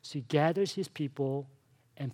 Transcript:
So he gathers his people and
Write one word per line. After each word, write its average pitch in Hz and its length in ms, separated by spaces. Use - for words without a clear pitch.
So - 160
he - 40
gathers 160 500
his 190 160
people 139 600
and 139 180